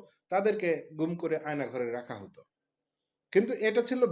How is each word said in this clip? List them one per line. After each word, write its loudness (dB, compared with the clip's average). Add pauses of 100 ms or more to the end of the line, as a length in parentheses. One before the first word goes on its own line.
(320)
তাদেরকে 2 (280)
গুম 0 (100)
করে 0 (120)
আয়নাঘরে -2 (120)
রাখা -10
হতো। -18 (920)
কিন্তু 4 (160)
এটা 2
ছিল 0 (100)